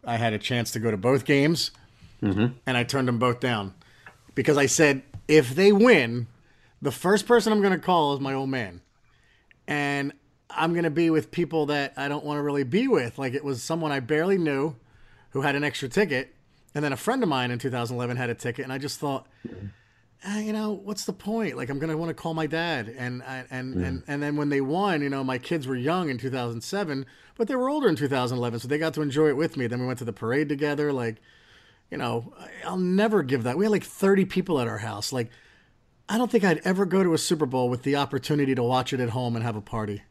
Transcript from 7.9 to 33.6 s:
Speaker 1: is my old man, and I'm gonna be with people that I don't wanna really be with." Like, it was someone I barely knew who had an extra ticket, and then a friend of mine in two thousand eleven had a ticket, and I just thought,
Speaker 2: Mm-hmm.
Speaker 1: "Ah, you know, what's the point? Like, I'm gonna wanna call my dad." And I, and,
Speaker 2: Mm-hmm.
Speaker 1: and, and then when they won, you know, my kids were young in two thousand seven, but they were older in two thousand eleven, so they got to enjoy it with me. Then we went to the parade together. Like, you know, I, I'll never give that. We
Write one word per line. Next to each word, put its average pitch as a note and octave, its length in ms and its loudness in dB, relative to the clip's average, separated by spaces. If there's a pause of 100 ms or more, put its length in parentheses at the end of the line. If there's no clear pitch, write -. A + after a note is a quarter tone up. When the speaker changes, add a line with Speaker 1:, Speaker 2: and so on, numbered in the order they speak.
Speaker 1:
is C#3 80 -2
my C3+ 140 -2
old C3+ 160 -4
man, G2+ 320 -6 (840)
and C#3+ 460 -2 (380)
I'm E3 240 0
gonna E3+ 160 0
be E3 180 2
with D#3 220 2
people D#3+ 360 0
that C#3+ 300 -2
I C#3 120 -4
don't D3 140 -4
wanna D3 200 -4
really C#3+ 220 0
be G3+ 240 0
with." C3+ 300 2
Like, C3 140 -4
it C#3 100 -4
was C#3 200 -4
someone E3 280 -4
I C#3 100 -2
barely D#3 360 2
knew D3 400 0 (540)
who C#3 100 -4
had C#3 140 0
an C#3+ 100 0
extra C#3 240 -4
ticket, D3 460 -2 (400)
and D3 100 -2
then C#3+ 80 0
a B2+ 60 -2
friend B3+ 240 0
of G3 80 2
mine B2+ 200 0
in B2 80 -4
two B2+ 120 -2
thousand A#2+ 260 -4
eleven B2 220 -4
had B2+ 100 -4
a A#2 60 -2
ticket, B2 300 -6
and B2+ 80 -10
I C3+ 40 -6
just C3+ 240 -8
thought, C#3 260 -4 (220)
Speaker 2:
Mm-hmm. - 180 -14 (600)
Speaker 1:
"Ah, G#3 140 -4
you G#3+ 120 -4
know, G#3+ 200 -4
what's G3 340 -8
the - 80 -4
point? G#3 420 -4
Like, C3 140 -6
I'm C#3 80 -4
gonna D#3 180 -2
wanna E3 160 -4
call D#3+ 220 -6
my D#3+ 120 -2
dad." D3+ 520 -4
And B2 240 -6
I, C3 280 -10
and, B2+ 260 -8
Speaker 2:
Mm-hmm. F2+ 80 -2
Speaker 1:
and, F2 220 -6
and C#3+ 160 -6
then D3 140 -2
when D3 140 0
they C#3 100 2
won, D#3+ 400 0
you C#3+ 80 -2
know, C3+ 160 -4
my C3 140 -2
kids D3 280 -4
were C3+ 100 -4
young D#3 340 0
in B2+ 80 -4
two B2+ 120 -6
thousand A#2+ 300 -4
seven, D3+ 460 -6 (320)
but A3+ 100 0
they C#4 60 -2
were B3+ 160 0
older D4 180 2
in D#3 80 4
two C#3+ 120 -2
thousand B2+ 280 0
eleven, A#2+ 240 -4
so A#2+ 80 -10
they D3 80 0
got D#3 160 -2
to D#3 80 -6
enjoy D3+ 280 2
it C3+ 100 2
with D#3 180 -2
me. C3 120 -2
Then B2 120 -2
we B2 60 -2
went B2+ 140 -4
to B2 40 -8
the A2+ 80 -6
parade C#3 380 -2
together. D3 420 0
Like, A#2 240 -2 (760)
you - 80 -8
know, A#2 400 -4
I, - 100 -18 (200)
I'll F#3 80 -4
never F#3+ 480 2
give C3 180 0
that. B2 160 -2
We G3 60 2